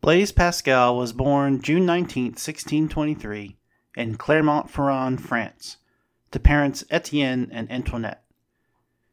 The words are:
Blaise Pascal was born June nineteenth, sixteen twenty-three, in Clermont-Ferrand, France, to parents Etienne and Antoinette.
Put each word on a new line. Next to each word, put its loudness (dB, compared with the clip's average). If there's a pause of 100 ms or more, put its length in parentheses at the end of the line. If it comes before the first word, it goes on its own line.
Blaise 4
Pascal 4
was -4
born 0
June 2
nineteenth, -2
sixteen -4
twenty-three, -6 (400)
in -6
Clermont-Ferrand, 0
France, -8 (540)
to -6
parents 4
Etienne -2
and -8
Antoinette. -8 (880)